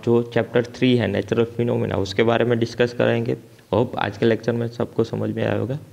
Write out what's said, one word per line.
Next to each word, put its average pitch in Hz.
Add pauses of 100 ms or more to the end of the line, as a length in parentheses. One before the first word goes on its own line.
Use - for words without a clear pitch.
जो 117
chapter 117
three 127
है 110
natural 101
phenomena, 117
उसके 95
बारे 113
में 120
discuss 120
करेंगे। 117 (360)
होप 120
आज -
के 117
lecture 113
में 117
सबको 113
समझ 107
में 110
आया 107
होगा। 113 (140)